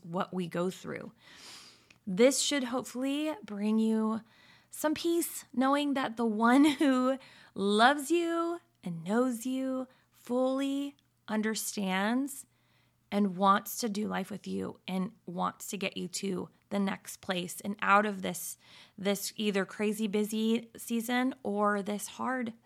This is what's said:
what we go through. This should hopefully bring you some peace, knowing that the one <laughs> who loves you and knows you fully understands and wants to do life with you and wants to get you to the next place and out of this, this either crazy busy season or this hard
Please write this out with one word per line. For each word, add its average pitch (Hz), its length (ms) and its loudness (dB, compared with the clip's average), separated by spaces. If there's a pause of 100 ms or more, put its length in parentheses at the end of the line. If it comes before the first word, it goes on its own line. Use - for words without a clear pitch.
what 175 320 -4
we 180 140 -4
go 175 200 -2
through. - 440 -10 (920)
This 233 340 4
should 285 240 0
hopefully 262 680 -4 (120)
bring 208 340 0
you 220 420 2 (500)
some 302 240 -2
peace, 339 500 -2 (100)
knowing 277 400 2
that 262 220 -4
the 233 100 0
one 233 380 6
<laughs> 294 140 4
who 262 400 4 (360)
loves 233 560 4
you 339 480 0 (240)
and 165 220 -8
knows 226 420 0
you 262 400 -4 (240)
fully 277 840 -2 (320)
understands 214 1160 -2 (680)
and 202 220 2
wants 196 420 4
to 240 100 -2
do 208 200 -4
life 185 200 -4
with 196 160 -10
you 190 320 -6 (120)
and 185 240 -2 (120)
wants 180 440 -6
to - 80 -6
get 190 200 -4
you 180 120 -6
to 180 400 -4 (220)
the 202 100 0
next 190 400 -4
place 180 440 -6
and 202 160 -6
out 202 240 6
of 202 180 -4
this, - 360 -6 (400)
this 196 380 -2
either 202 280 0
crazy 214 440 -2
busy 220 680 0
season 247 560 -2 (120)
or 208 360 2
this 202 280 -6
hard 233 440 -4 (140)